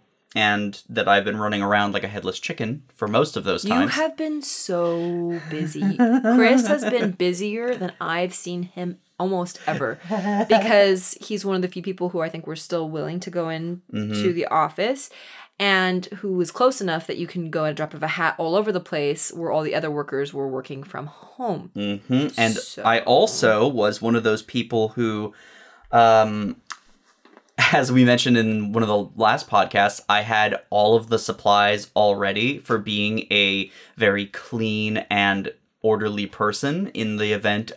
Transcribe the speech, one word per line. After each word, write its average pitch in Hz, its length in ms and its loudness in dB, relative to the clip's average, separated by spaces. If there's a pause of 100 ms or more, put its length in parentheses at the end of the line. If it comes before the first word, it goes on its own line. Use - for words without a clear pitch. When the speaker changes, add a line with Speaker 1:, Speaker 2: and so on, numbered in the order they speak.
(340)
Speaker 1:
and 104 540 0
that 110 200 -2
I've 101 160 4
been 104 120 -4
running 104 260 -2
around 104 300 2
like 101 120 -4
a 98 40 -6
headless 101 300 -6
chicken - 460 -8 (100)
for 107 140 -4
most 127 280 0
of 101 80 -4
those 95 200 -2
Speaker 2:
You 202 60 -2
Speaker 1:
times. - 240 2
Speaker 2:
have 320 220 -2
been 311 260 -4
so 170 960 -4 (100)
busy. 156 460 -2
Speaker 1:
<laughs> - 0 -
Speaker 2:
Chris 240 720 4
has 285 160 0
been 220 260 0
busier 208 640 -2
than 185 260 -6
I've 175 320 -2
seen 175 300 -6
him 180 360 -8 (200)
almost 180 480 -2
ever, 143 320 -4 (100)
Speaker 1:
<laughs> 202 400 -2
Speaker 2:
because 202 720 4
he's 196 240 -8
one 190 120 0
of 185 60 0
the 180 60 -4
few 180 140 -10
people 185 280 -6
who 175 100 -4
I 160 80 -2
think 165 180 -12
we're 156 100 -10
still 165 320 -6
willing 156 320 -6
to 185 100 -10
go 170 180 -4
in 165 340 -8 (100)
Speaker 1:
Mm-hmm. - 300 -4
Speaker 2:
to 185 100 2
the 165 140 -2
office, 180 640 -2 (480)
and 185 480 2
who 196 260 -8
was 180 180 0
close 262 300 2
enough 165 260 -4
that - 120 -6
you 170 80 -6
can 165 240 -8
go 156 160 -2
at 151 60 -2
a - 20 -8
drop - 180 -6
of 147 100 -10
a 156 60 -4
hat 160 300 -2
all 165 160 -2
over 208 180 0
the 180 80 -2
place, 151 520 -4
where 165 180 -6
all 156 120 0
the 156 120 -4
other 156 160 -2
workers 143 420 -4
were 139 160 -6
working 135 340 -8
from - 260 -12
home. 175 680 -8
Speaker 1:
Mm-hmm. 104 520 -2 (100)
And 113 160 2
Speaker 2:
So - 280 -10
Speaker 1:
I 113 180 4
also 120 680 4
was 107 320 0
one 117 160 2
of 113 60 2
those 110 200 2
people 113 480 -2
who, 110 440 -4 (580)
um, 110 640 4 (1040)
<laughs> - 140 2
as 131 200 2
we 127 140 8
mentioned 120 320 4
in 110 340 0
one 113 100 2
of 107 60 2
the 101 220 0 (120)
last 110 280 2
podcasts, 101 580 2
I 104 140 4
had 107 480 0
all 104 260 4
of 113 120 0
the 113 100 2
supplies 104 760 2
already 104 640 2
for 117 200 -2
being 104 520 -4
a 98 400 2 (280)
very 101 280 2
clean 107 720 -4 (120)
and 101 420 0 (300)
orderly 104 440 0
person 139 640 -4
in 107 280 -4
the 107 160 -2
event 104 440 -2